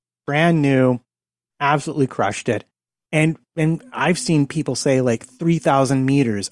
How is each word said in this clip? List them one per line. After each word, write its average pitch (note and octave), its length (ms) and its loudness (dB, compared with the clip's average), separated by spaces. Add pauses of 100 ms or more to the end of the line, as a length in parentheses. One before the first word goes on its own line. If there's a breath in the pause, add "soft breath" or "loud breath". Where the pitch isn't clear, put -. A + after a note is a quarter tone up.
(260)
Brand D#3+ 360 2
new, C3 380 2 (600)
absolutely C#3+ 480 0
crushed - 420 -4
it. F2+ 160 -4 (460)
And, D#3 260 0 (180)
and D#3+ 280 -2 (100)
I've D#3+ 260 -2
seen D3 280 0
people D3 280 -6
say, C3 260 0
like, A#2+ 240 -2
three E3+ 340 -2
thousand C3+ 460 0
meters A#2+ 460 0